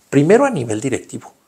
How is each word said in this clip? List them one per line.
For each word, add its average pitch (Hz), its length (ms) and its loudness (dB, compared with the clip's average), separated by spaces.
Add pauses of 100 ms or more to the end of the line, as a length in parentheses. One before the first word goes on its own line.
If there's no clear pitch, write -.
(100)
primero 170 340 4
a 277 60 0
nivel 117 320 -6
directivo - 500 -8 (160)